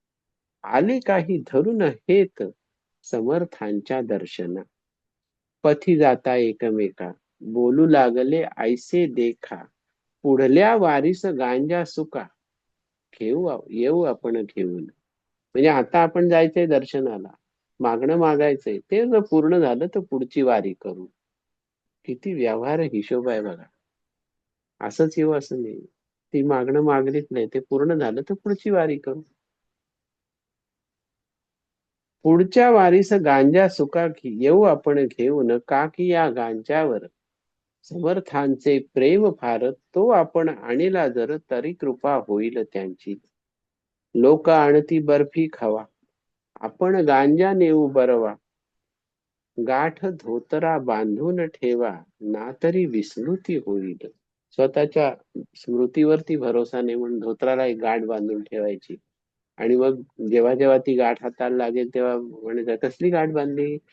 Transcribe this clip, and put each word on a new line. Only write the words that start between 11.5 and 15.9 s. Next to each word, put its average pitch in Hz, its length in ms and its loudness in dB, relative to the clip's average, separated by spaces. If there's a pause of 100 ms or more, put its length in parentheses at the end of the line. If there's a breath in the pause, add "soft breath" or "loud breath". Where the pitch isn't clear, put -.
सुका, 156 380 -10 (960)
घेऊ 135 260 -2
आ-, 139 120 -4 (120)
येऊ 131 320 0
आपण 117 400 -4
घेऊन. 90 420 -6 (680)
म्हणजे 139 140 4
आता 151 320 2